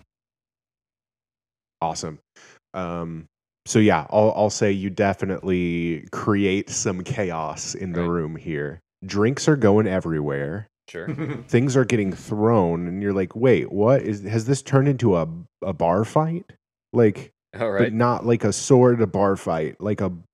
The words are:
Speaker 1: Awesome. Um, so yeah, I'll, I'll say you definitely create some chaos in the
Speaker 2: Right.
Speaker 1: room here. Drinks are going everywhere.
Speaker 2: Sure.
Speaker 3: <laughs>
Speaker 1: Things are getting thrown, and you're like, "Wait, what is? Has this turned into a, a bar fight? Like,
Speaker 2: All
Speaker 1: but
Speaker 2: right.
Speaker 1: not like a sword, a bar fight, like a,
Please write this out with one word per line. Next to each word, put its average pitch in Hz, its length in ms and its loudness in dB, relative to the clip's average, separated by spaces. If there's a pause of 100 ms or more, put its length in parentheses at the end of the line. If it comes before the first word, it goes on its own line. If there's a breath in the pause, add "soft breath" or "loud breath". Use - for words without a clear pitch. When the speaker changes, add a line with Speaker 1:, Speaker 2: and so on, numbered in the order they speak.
(1800)
Speaker 1:
Awesome. 80 380 -8 (540 soft breath)
Um, 85 540 -8 (380)
so - 140 2
yeah, 92 300 4
I'll, 107 260 2
I'll 107 140 2
say 104 220 0
you 98 180 -4
definitely 90 1200 -2
create 101 580 0
some 92 340 -4
chaos 82 720 -6
in 92 180 -8
the 87 80 -2
Speaker 2:
Right. 85 80 -2
Speaker 1:
room 82 260 -4
here. 73 440 -8 (260)
Drinks 104 420 0
are 156 80 6
going 110 320 4
everywhere. 80 800 -4 (220)
Speaker 2:
Sure. 85 240 -12
Speaker 3:
<laughs> 139 340 -10
Speaker 1:
Things 127 300 2
are 131 80 6
getting 104 280 2
thrown, 98 760 0
and 92 140 -6
you're 101 120 0
like, 95 220 -2
"Wait, 113 360 4
what 113 300 4
is? 101 220 -4
Has 107 220 -2
this 135 160 -2
turned 135 260 2
into 120 280 2
a, 80 120 0 (360)
a 95 100 -4
bar 85 300 2
fight? 160 420 -2 (480)
Like, 110 380 2 (220)
Speaker 2:
All - 60 -12
Speaker 1:
but 113 120 -2
Speaker 2:
right. 110 220 -2
Speaker 1:
not 120 320 0
like 117 180 2
a 107 80 2
sword, 123 500 4
a 107 60 2
bar 98 300 2
fight, 80 420 -4
like 104 220 -4
a, 92 100 -2 (220)